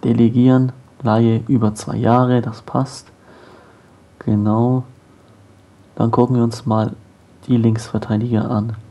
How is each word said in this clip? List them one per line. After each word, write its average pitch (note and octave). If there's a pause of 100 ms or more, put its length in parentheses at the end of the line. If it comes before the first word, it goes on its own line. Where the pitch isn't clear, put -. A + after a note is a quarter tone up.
Delegieren, B2 (320)
Leihe A2+
über A2
zwei -
Jahre, A#2+
das A2
passt. - (1120)
Genau. A2+ (1120)
Dann A2+
gucken B2
wir A#2
uns A#2
mal A2 (540)
die B2
Linksverteidiger A2+
an. A2 (160)